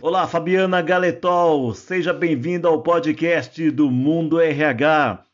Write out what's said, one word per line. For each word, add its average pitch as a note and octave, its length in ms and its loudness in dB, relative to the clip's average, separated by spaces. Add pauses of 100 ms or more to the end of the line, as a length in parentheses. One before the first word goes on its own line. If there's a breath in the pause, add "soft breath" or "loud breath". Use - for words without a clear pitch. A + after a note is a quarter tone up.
Olá, F#3 240 0
Fabiana F#3 560 0
Galetol, E3+ 920 0
seja F3+ 400 -4
bem-vinda E3 560 -2
ao D#3 120 2
podcast D#3+ 880 -2
do C#3 220 0
Mundo D#3 480 0
R D3+ 240 2
H. C#3+ 600 0 (100)